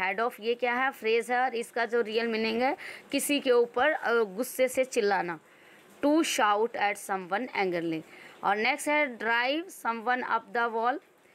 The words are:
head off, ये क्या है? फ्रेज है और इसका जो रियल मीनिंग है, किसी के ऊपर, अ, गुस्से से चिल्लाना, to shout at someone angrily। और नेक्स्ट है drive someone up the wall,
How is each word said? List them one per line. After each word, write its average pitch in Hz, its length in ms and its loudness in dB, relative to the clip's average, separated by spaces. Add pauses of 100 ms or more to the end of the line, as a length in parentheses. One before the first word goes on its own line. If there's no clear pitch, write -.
head 190 200 -2
off, 240 200 -2
ये 233 140 0
क्या 240 200 -2
है? 262 160 0
फ्रेज 226 400 0
है 247 80 0
और 254 160 0
इसका 233 300 -4
जो 233 160 0
रियल 226 260 0
मीनिंग 220 360 0
है, 277 140 2 (360)
किसी 277 280 2
के 262 100 2
ऊपर, 240 400 4
अ, 233 220 0
गुस्से 233 560 0
से 254 160 0
चिल्लाना, 185 540 0 (680)
to 285 80 6 (120)
shout 214 580 2
at 202 160 0
someone 190 580 -4
angrily। 170 440 -2 (440)
और 196 120 2
नेक्स्ट 262 320 0
है 294 300 0
drive 240 540 0
someone 233 580 -2
up 226 260 -2
the 233 200 0
wall, 247 220 0 (360)